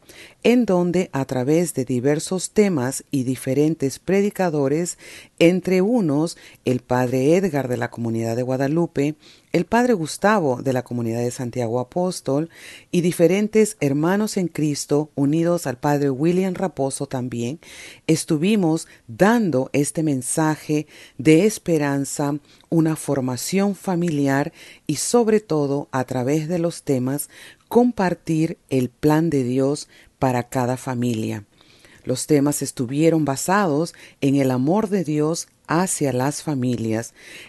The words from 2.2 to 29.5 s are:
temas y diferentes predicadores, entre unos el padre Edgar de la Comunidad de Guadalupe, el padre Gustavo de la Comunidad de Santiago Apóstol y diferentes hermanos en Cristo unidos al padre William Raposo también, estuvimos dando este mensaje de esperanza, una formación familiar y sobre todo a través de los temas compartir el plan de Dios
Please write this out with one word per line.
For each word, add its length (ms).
temas 600
y 120
diferentes 760
predicadores, 960
entre 420
unos 560
el 180
padre 540
Edgar 320
de 100
la 120
Comunidad 460
de 80
Guadalupe, 720
el 140
padre 280
Gustavo 680
de 100
la 120
Comunidad 360
de 120
Santiago 480
Apóstol 720
y 100
diferentes 800
hermanos 560
en 100
Cristo 680
unidos 520
al 100
padre 320
William 440
Raposo 540
también, 520
estuvimos 800
dando 640
este 300
mensaje 840
de 280
esperanza, 920
una 260
formación 800
familiar 800
y 120
sobre 420
todo 520
a 140
través 420
de 120
los 240
temas 460
compartir 920
el 200
plan 400
de 140
Dios 460